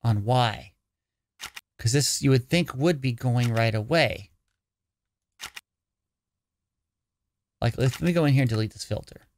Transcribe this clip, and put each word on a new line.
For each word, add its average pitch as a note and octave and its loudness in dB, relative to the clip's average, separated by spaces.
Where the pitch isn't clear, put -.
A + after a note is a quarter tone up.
on G#2 0
why. A#2+ 0
'Cause A#2 0
this, - 0
you C#3 4
would B2+ 2
think, E3+ 0
would D3 2
be B2+ -2
going A#2+ 0
right A2+ 2
away. B2 -2
Like, A#2 -2
let B2+ 0
me F3 2
go E3 2
in C#3+ 4
here C3+ 4
and B2 0
delete A2 -2
this - -16
filter. - -10